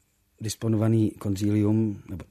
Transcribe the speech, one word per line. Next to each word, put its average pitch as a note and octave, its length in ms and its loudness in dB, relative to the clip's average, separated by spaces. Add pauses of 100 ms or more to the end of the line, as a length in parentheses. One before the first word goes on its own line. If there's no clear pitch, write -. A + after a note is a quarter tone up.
(420)
disponovaný A2 680 0
konzílium, G#2 1000 0
nebo F2+ 220 -12